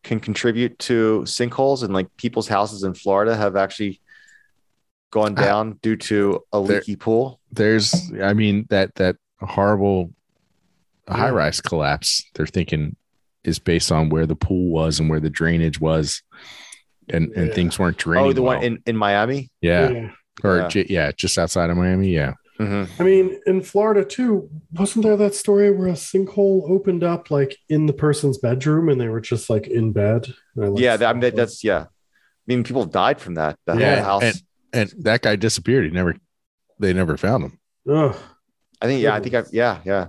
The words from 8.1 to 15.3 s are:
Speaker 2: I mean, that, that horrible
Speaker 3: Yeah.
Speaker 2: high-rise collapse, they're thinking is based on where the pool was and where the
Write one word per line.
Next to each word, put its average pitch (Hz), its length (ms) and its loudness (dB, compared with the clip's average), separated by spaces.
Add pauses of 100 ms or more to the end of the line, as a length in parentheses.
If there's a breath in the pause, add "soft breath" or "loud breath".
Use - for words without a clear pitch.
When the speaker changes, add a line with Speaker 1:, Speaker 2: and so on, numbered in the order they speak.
Speaker 2:
I 98 120 2
mean, 104 380 2
that, 95 260 0
that 92 200 0 (240)
horrible 98 720 0 (960)
Speaker 3:
Yeah. 101 100 -4
Speaker 2:
high-rise 110 420 0
collapse, 73 640 -2 (100)
they're 78 120 -2
thinking 78 500 -4 (480)
is 82 140 -2
based 85 340 0
on 78 160 2
where 80 180 2
the 80 100 -2
pool 90 340 0
was 80 280 0
and 78 120 2
where 78 100 0
the 78 100 -2